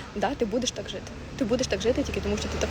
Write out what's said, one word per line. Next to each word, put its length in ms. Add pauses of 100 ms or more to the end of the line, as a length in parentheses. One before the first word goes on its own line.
(160)
«Да, 180
ти 100
будеш 260
так 180
жити. 240 (240)
Ти 80
будеш 220
так 160
жити 200
тільки 180
тому, 160
що 120
ти 100
так 120